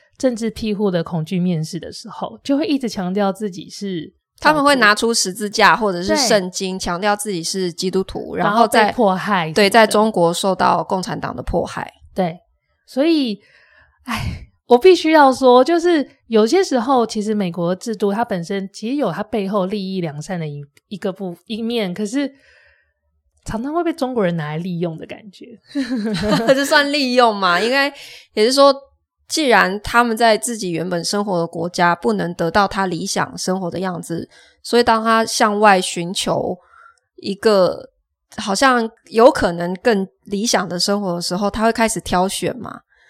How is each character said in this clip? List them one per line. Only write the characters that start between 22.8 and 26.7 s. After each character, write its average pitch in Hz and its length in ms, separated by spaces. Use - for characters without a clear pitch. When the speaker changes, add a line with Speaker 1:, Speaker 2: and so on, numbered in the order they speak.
Speaker 1:
常 220 160
常 285 120
会 339 100
被 330 80
中 262 220
国 233 100
人 170 140
拿 156 80
来 151 120
利 175 220
用 165 180
的 - 80
感 - 140
觉。 - 160
Speaker 2:
<laughs> 214 540
这 277 100
算 285 300